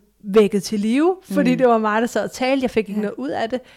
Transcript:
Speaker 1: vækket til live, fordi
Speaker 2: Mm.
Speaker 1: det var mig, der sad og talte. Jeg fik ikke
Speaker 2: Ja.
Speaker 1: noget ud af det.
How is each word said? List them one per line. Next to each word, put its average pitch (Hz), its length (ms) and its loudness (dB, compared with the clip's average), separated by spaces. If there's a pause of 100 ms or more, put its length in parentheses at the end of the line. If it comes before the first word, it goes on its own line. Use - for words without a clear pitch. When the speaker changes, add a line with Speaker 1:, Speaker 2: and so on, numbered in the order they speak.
(240)
Speaker 1:
vækket 202 400 2
til 214 160 -4
live, 285 440 2
fordi 277 280 0
Speaker 2:
Mm. 254 60 0
Speaker 1:
det 247 100 4
var 233 100 4
mig, 220 240 0
der 240 60 0
sad 214 160 -4
og 196 80 -8
talte. 262 320 -2
Jeg 240 80 -2
fik 214 180 -2
ikke 208 120 -4
Speaker 2:
Ja. 208 40 -2
Speaker 1:
noget 208 120 -6
ud 262 120 -6
af 220 200 -4
det. 247 100 -4 (180)